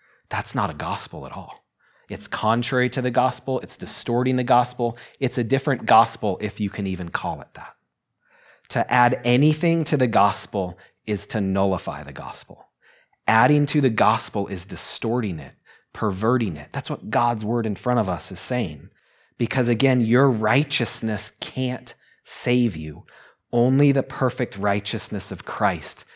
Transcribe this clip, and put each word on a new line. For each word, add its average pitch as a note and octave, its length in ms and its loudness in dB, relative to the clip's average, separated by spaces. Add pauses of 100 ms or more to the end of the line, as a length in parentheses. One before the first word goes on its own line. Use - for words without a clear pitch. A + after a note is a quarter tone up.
(280)
That's - 260 -6
not G#2 140 0
a D#2 60 -8
gospel E2 500 -10
at - 80 -14
all. - 320 -16 (460)
It's - 180 -12
contrary A#2+ 600 0
to C3 100 -4
the B2 120 -2
gospel. B2+ 480 0
It's - 160 -14
distorting B2 600 -2
the B2 80 0
gospel. A#2+ 540 2 (220)
It's B2+ 180 -2
a B2+ 60 0
different B2+ 420 0
gospel, A2+ 560 4
if G#2 180 -6
you G2+ 80 0
can G2 180 -4
even F2 220 -6
call E2+ 320 -6
it - 140 -20
that. - 200 -18 (960)
To - 220 -2
add B2 320 6
anything D#3 600 4
to D3+ 120 0
the B2+ 120 2
gospel G2+ 680 0 (300)
is G2+ 220 -4
to A2 120 -2
nullify F#2+ 640 0
the C#2+ 100 -14
gospel. - 540 -14 (600)
Adding C3 380 6
to D3+ 140 2
the C3 100 4
gospel G#2+ 580 2
is F2+ 180 -8
distorting G#2+ 720 -4
it, C2+ 160 -14 (380)
perverting G#2+ 640 0
it. - 160 -14
That's - 180 -8
what - 180 -8
God's A#2+ 360 0
word A2+ 200 -2
in G#2+ 120 -2
front B2 240 0
of F#2+ 80 0
us F2 240 -6
is - 80 -12
saying. F#2+ 500 -6 (480)
Because A#2+ 300 0
again, B2+ 320 4
your A#2+ 280 6
righteousness A2+ 1000 0 (100)
can't - 540 -6 (300)
save B2 500 0
you. D#2 300 -10 (480)
Only C3+ 400 4
the C3+ 100 2
perfect - 540 -4
righteousness G2+ 760 -4
of F#2 140 -10
Christ - 600 -4 (120)